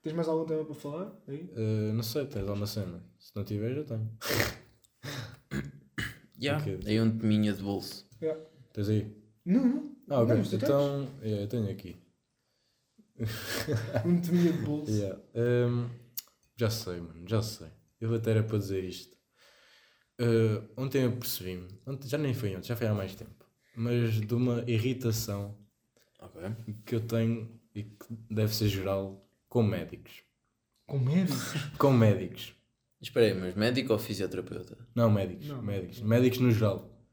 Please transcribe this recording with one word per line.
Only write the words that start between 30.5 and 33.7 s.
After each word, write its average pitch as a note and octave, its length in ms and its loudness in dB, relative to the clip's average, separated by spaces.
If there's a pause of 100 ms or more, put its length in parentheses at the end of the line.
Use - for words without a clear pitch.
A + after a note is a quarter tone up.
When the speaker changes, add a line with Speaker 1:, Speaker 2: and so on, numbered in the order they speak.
Speaker 1:
Com C#3 120 -2
médicos? C#3 560 0 (120)
Speaker 2:
<laughs> - 120 -12
Com C#3 140 8
médicos. G#2 640 4 (460)
Speaker 3:
Espera - 260 4
aí, G2 80 2
mas F#2 200 -4
médico A#2 380 2